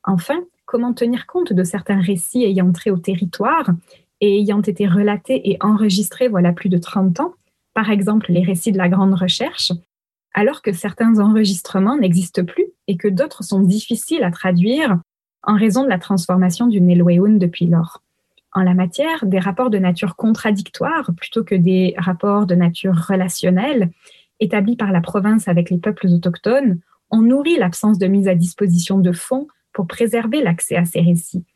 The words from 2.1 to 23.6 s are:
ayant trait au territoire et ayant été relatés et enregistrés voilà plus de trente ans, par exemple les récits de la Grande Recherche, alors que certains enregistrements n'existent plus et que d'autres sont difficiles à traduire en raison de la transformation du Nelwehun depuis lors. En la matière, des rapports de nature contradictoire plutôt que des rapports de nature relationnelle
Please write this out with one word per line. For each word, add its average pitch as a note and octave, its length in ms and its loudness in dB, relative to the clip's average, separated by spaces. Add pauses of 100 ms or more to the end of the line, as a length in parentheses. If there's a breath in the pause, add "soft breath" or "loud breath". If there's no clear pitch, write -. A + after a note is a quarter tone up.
ayant F#3 280 2
trait F#3 200 -2
au F3+ 80 -2
territoire G3+ 720 -2 (480 loud breath)
et G3+ 180 2
ayant G#3 240 0
été G3+ 260 -2
relatés G#3 600 0
et F3+ 120 -2
enregistrés G#3 680 0
voilà F3 260 2
plus F3+ 160 -4
de F3+ 80 2
trente F#3 420 0
ans, F4 140 -4 (400)
par A3 160 -2
exemple G#3 420 0
les F3+ 120 2
récits F#3+ 280 -2
de F#3+ 60 0
la F3+ 120 2
Grande F#3+ 260 2
Recherche, F#3 560 -4 (640)
alors B3+ 260 0
que G3 100 -2
certains G#3+ 460 0
enregistrements G#3 800 2
n'existent F3+ 480 0
plus F4+ 220 -2 (180)
et F#3 120 -2
que G#3 100 -4
d'autres A3 360 -2
sont G3 180 0
difficiles G#3+ 600 0
à F3 60 0
traduire F#3+ 680 0 (420)
en G#3 140 0
raison A3 280 2
de C4+ 60 0
la F#3 80 0
transformation F#3 680 0
du G#3 120 2
Nelwehun F3+ 600 4
depuis F3 260 -2
lors. E3 380 0 (500)
En F#3+ 100 0
la F3+ 100 2
matière, C4 520 -2
des F#3+ 140 0
rapports G3+ 300 -2
de G#3 80 0
nature F3+ 400 -2
contradictoire A3 1000 -2
plutôt - 300 -6
que G3+ 100 -2
des F#3 420 2
rapports G3+ 480 -2
de F3+ 80 -2
nature F3 400 0 (140)
relationnelle F#3 840 0 (500 soft breath)